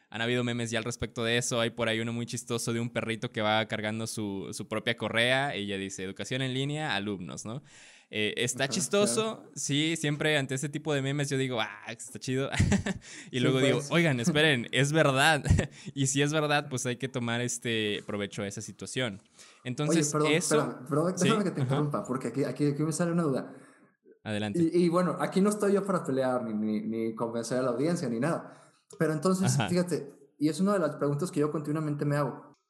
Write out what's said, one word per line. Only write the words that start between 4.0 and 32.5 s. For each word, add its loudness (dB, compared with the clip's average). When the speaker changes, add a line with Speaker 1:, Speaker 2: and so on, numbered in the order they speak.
Speaker 1:
su, -4
su -10
propia -2
correa 0
y -4
ya -4
dice, -6
"Educación -4
en -2
línea, -2
alumnos", -4
¿no? -8
Eh, 0
está 0
Speaker 2:
Ajá, -2
Speaker 1:
chistoso, 2
Speaker 2:
claro. -20
Speaker 1:
sí, 0
siempre 0
ante 0
ese -4
tipo -4
de 2
memes -2
yo 0
digo, 0
"Ah, -6
está -12
chido". -2
<laughs> 0
Y -4
Speaker 2:
Sí, 2
Speaker 1:
luego 4
digo, 6
Speaker 2:
pues. -6
Speaker 1:
"Oigan, 4
esperen, 4
Speaker 2:
<laughs> -10
Speaker 1:
es 2
verdad". 4
<laughs> 0
Y 0
si 2
es 2
verdad, 2
pues -4
hay -2
que -6
tomar, -2
este, 0
provecho -4
a -4
esa -8
situación. -6
Entonces, 0
Speaker 2:
Oye, -4
perdón, 2
Speaker 1:
eso 2
Speaker 2:
espérame, -4
perdón, 0
Speaker 1:
¿Sí? 4
Speaker 2:
déjame 4
que 0
te -4
Speaker 1:
Ajá. 2
Speaker 2:
interrumpa, 0
porque -4
aquí, 0
aquí, -2
aquí 0
me 0
sale 0
una 2
duda. 0
Speaker 1:
Adelante. 0
Speaker 2:
Y, 4
y 4
bueno, 2
aquí 0
no 6
estoy 2
yo 2
para 0
pelear, 0
ni, -4
ni, 0
ni -4
convencer -4
a 0
la 0
audiencia, 0
ni -2
nada. -4
Pero 2
entonces, 2
Speaker 1:
Ajá. 2
Speaker 2:
fíjate, 0
y 2
es 0
una 4
de 2
las 0
preguntas 0
que 0
yo 2
continuamente -2
me 2
hago. -4